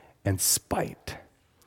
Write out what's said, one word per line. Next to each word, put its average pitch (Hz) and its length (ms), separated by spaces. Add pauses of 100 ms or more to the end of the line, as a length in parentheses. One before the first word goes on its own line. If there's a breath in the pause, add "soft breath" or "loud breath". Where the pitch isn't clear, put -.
(260 soft breath)
and 98 160
spite. - 760 (500)